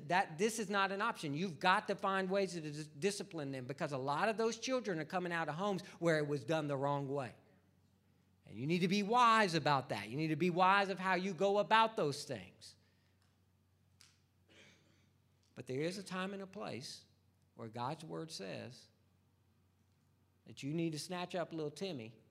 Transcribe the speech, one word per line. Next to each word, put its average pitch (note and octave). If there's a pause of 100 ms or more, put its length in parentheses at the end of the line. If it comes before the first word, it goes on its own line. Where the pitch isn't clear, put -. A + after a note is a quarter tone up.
that E3+
this A3
is F#3+
not G3
an G3
option. G#3+
You've D#3+
got F#3+
to G3
find F#3+
ways F#3+
to E3+
dis-, D3+ (100)
discipline E3
them, C3
because C#3+
a C#3
lot C#3+
of G#3
those A3+
children G#3+
are D#3
coming F3+
out E3
of D3
homes F#3+ (160)
where E3
it D3+
was C#3+
done D#3
the C#3+
wrong C#3
way. C3+ (1160)
And G2
you B2
need E3+
to F#3
be G3+
wise A3
about C#3+
that. G#2+
You B2+
need D#3+
to D#3
be E3+
wise F#3
of F#3+
how F#3
you F#3
go G3
about A3+
those D3
things. - (2750)
But B2
there B2+
is F#3
a F#3+
time F#3
and G3
a F#3+
place F#3+ (560)
where A#2
God's B2
word D#3+
says C3+ (1700)
that A2+
you C#3+
need E3
to D3
snatch F3+
up E3
little D#3
Timmy D3 (200)